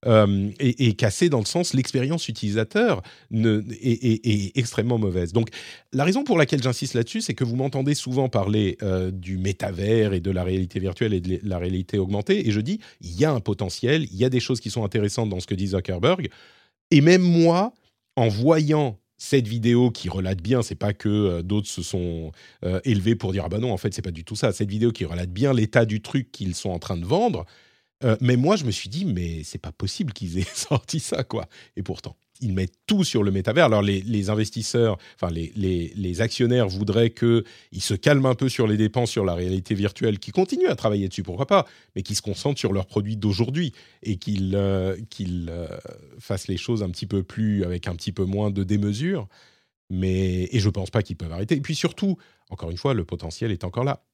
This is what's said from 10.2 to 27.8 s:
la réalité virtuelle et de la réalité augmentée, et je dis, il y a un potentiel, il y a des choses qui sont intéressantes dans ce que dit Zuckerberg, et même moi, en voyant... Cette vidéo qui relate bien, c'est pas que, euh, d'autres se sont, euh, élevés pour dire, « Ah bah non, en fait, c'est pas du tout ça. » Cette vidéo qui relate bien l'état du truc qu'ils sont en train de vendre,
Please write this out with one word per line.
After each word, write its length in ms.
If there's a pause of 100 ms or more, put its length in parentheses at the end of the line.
la 140
réalité 360
virtuelle 360
et 40
de 220
la 160
réalité 400
augmentée, 500
et 40
je 100
dis, 180 (220)
il 180
y 60
a 60
un 80
potentiel, 640
il 120
y 80
a 60
des 100
choses 200
qui 100
sont 160
intéressantes 440
dans 100
ce 80
que 80
dit 140
Zuckerberg, 600 (640)
et 100
même 220
moi, 500 (420)
en 120
voyant... 720 (180)
Cette 300
vidéo 420
qui 200
relate 340
bien, 180
c'est 140
pas 180
que, 160
euh, 320
d'autres 260
se 140
sont, 500 (320)
euh, 200
élevés 320
pour 160
dire, « 140
Ah 40
bah 80
non, 160
en 40
fait, 180
c'est 80
pas 80
du 120
tout 120
ça. » 180
Cette 160
vidéo 220
qui 140
relate 260
bien 220
l'état 320
du 180
truc 280
qu'ils 220
sont 160
en 80
train 200
de 80
vendre, 420 (560)